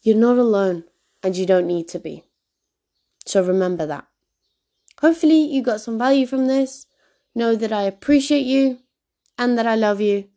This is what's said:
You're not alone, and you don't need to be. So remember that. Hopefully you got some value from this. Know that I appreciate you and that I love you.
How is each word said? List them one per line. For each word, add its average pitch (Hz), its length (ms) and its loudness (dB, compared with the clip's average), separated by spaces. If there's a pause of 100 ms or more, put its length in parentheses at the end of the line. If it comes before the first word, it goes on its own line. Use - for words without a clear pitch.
You're 220 160 4
not 240 200 4
alone, 196 480 0 (360)
and 190 160 -2
you 185 80 -2
don't 180 220 2
need 170 220 -4
to - 100 -10
be. 156 240 -14 (1040)
So 196 160 0
remember 185 420 -2
that. 147 220 -10 (960)
Hopefully 320 380 4
you 285 220 0
got 220 200 -4
some 226 180 -6
value 262 260 2
from 262 220 -2
this. 262 400 -2 (480)
Know 233 200 0
that 220 160 -4
I 208 120 -2
appreciate 269 640 0
you 262 340 0 (580)
and 247 200 0
that 226 100 0
I 226 80 0
love 208 260 0
you. 202 360 -2